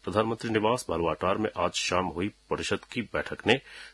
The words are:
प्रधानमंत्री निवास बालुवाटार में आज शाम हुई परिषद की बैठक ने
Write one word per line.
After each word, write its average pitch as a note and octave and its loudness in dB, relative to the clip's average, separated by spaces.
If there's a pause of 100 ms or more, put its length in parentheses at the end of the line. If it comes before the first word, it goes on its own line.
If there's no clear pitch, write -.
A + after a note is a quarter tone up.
प्रधानमंत्री A2 0
निवास A2 2
बालुवाटार E2+ 2
में G#2+ 0
आज F2 2
शाम F2+ 0
हुई F2 -4
परिषद - -4
की - -8
बैठक - -4
ने A#2+ 6 (340)